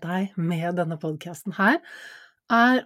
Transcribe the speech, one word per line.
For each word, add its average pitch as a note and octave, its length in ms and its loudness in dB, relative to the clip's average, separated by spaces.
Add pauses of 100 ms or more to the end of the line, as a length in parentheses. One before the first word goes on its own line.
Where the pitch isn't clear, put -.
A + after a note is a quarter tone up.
deg F#3 340 -2
med E3+ 400 -2
denne E3 240 -2
podcasten E3 560 -8
her, A#3 220 4 (760)
er B3 320 4